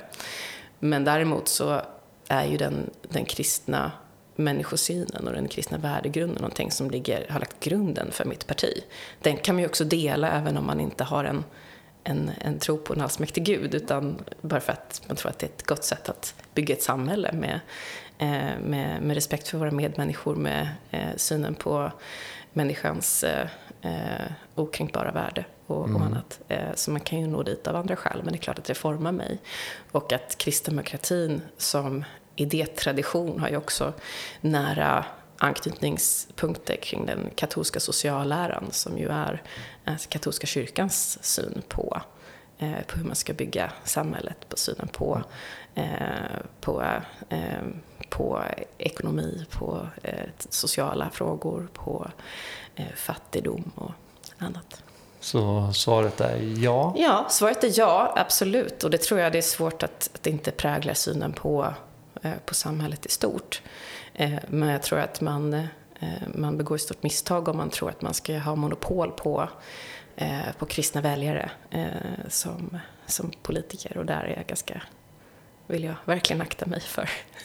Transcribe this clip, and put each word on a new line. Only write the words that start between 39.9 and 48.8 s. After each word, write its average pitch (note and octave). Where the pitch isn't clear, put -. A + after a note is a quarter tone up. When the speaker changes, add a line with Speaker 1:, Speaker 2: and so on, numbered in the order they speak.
Speaker 1:
katolska D3+
kyrkans -
syn -
på, -
eh, D3+
på -
hur E3
man -
ska -
bygga -
samhället, -
på -
synen -
på, -
eh, D#3
på, C#2+
eh, -
på -
ekonomi, D#3